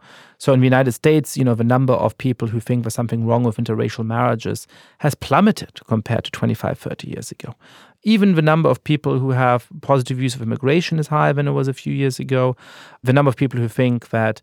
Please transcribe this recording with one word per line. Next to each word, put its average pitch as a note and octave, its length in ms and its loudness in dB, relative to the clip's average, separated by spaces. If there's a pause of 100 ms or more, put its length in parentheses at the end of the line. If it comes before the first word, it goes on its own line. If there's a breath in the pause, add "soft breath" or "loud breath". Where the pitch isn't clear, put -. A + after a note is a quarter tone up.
(400 loud breath)
So - 120 0
in B2+ 100 4
the B2+ 40 4
United B2+ 280 4
States, D#3 440 2
you C3+ 60 0
know, B2 100 2
the A2+ 100 -2
number B2+ 300 2
of - 240 0
people B2 300 -4
who A2+ 120 -4
think A#2+ 240 -2
there's A#2 120 -6
something A#2 320 -4
wrong A#2 160 2
with A#2 140 0
interracial A2+ 460 -4
marriages A2+ 600 -2 (320 soft breath)
has D3 160 -2
plummeted - 720 0
compared A2+ 380 -2
to - 80 -14
twenty-five, - 480 -4
thirty - 300 -12
years - 200 -12
ago. - 240 -16 (540 loud breath)
Even G3+ 280 4
the D#3+ 60 2
number D#3 280 4
of B2+ 140 0
people C#3 340 0
who C3 140 -2
have B2 360 2 (140)
positive C3 360 0
views B2+ 180 -4
of C3+ 60 -12
immigration C3 580 -2
is D3+ 80 -4
higher D3+ 260 2
than C#3+ 140 -2
it C#3+ 60 -2
was C#3 140 -2
a C3+ 60 -2
few - 180 -8
years C#3 280 -2
ago. B2+ 360 0 (460 loud breath)
The B2 120 2
number C#3+ 160 4
of A#2+ 60 2
people B2 240 -2
who A#2 80 0
think A#2+ 420 0
that A2 340 -2